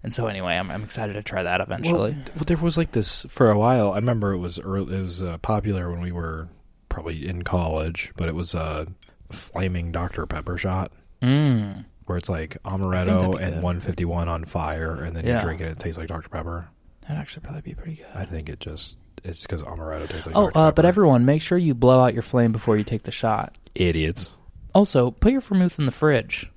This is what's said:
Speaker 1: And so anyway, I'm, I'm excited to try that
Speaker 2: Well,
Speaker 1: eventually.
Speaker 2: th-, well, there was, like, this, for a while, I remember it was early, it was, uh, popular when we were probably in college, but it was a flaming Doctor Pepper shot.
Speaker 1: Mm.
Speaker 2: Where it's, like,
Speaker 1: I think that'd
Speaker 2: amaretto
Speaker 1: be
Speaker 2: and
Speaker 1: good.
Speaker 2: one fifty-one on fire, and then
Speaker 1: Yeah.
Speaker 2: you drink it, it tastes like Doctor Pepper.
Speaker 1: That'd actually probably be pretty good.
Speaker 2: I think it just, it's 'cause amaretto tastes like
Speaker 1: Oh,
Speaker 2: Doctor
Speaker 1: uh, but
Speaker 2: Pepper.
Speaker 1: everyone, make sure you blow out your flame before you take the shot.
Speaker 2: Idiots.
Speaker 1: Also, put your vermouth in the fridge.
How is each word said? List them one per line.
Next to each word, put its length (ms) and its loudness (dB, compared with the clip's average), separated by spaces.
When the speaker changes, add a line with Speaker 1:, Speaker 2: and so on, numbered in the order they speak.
Speaker 1:
And 100 -6
so 140 -2
anyway, 280 -2
I'm, 140 -2
I'm 140 -6
excited 300 -6
to 100 -8
try 180 -4
that 180 0
Speaker 2:
Well, 60 0
Speaker 1:
eventually. 480 0
Speaker 2:
th-, 220 -12
well, 100 -4
there 120 2
was, 200 0
like, 140 0
this, 360 -2
for 220 4
a 80 6
while, 360 4
I 20 -2
remember 380 0
it 40 -2
was 220 -6
early, 380 -4
it 40 -2
was, 200 -6
uh, 180 -6
popular 500 -2
when 100 -6
we 120 -4
were 360 -6
probably 380 -6
in 160 -4
college, 720 -2
but 120 -2
it 80 -4
was 180 -6
a 320 -4
flaming 600 -4
Doctor 360 -4
Pepper 320 -6
shot. 320 -2
Speaker 1:
Mm. 600 2
Speaker 2:
Where 140 -4
it's, 100 -10
like, 340 -4
Speaker 1:
I 140 -6
think 140 -2
that'd 220 0
Speaker 2:
amaretto 240 2
Speaker 1:
be 60 -4
Speaker 2:
and 120 -2
Speaker 1:
good. 80 -2
Speaker 2:
one 160 0
fifty-one 500 -2
on 160 -4
fire, 580 -4
and 120 -6
then 100 -4
Speaker 1:
Yeah. 120 2
Speaker 2:
you 40 0
drink 200 -4
it, 100 -6
it 80 -12
tastes 180 -6
like 100 -10
Doctor 220 -8
Pepper. 380 -8
Speaker 1:
That'd 160 -8
actually 260 -12
probably 180 -12
be 120 -12
pretty 220 -12
good. 180 -20
Speaker 2:
I 120 -8
think 220 -10
it 120 -12
just, 400 -10
it's 240 -12
'cause 160 -6
amaretto 440 -8
tastes 200 -8
like 80 -4
Speaker 1:
Oh, 100 6
Speaker 2:
Doctor 140 2
Speaker 1:
uh, 100 8
but 140 2
Speaker 2:
Pepper. 40 8
Speaker 1:
everyone, 380 6
make 160 4
sure 160 0
you 160 4
blow 260 8
out 140 6
your 80 -2
flame 300 4
before 260 2
you 60 2
take 200 -4
the 80 -10
shot. 460 -2
Speaker 2:
Idiots. 580 0
Speaker 1:
Also, 340 6
put 220 4
your 100 2
vermouth 380 2
in 80 4
the 40 2
fridge. 640 2